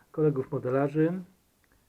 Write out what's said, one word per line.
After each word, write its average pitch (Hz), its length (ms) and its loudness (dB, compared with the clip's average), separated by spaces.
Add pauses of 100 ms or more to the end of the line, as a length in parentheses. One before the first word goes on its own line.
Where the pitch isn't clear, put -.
(120)
kolegów 143 400 0
modelarzy. 143 720 0 (640)